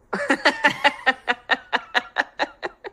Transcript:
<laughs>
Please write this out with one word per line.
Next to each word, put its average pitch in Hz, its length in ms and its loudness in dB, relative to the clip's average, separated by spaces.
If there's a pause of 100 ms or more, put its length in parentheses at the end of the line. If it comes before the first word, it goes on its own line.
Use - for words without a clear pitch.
(120)
<laughs> - 60 -2 (2750)